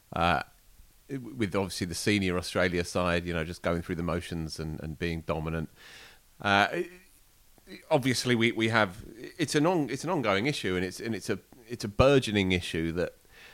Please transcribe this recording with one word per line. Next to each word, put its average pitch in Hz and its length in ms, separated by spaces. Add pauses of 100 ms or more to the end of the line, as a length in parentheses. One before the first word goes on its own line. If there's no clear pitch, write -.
(140)
uh, 85 280 (920)
with 104 180
obviously 98 320
the 82 80
senior 98 440
Australia 90 440
side, 87 440
you 87 80
know, 80 100
just 85 180
going 85 200
through 90 120
the 82 80
motions 82 560
and, 78 240
and 78 160
being 85 220
dominant. 80 480 (720)
Uh, 101 320
it, 175 180 (1000)
obviously, 127 440
we, 117 180
we 110 180
have, 107 340 (340)
it's 160 160
an 151 120
on-, 160 240
it's 131 120
an 151 80
ongoing 113 360
issue, 110 300
and 90 80
it's, 90 160
and 113 140
it's 92 160
a, 98 80 (300)
it's 120 160
a 107 40
burgeoning 107 640
issue 82 400
that 85 220 (400)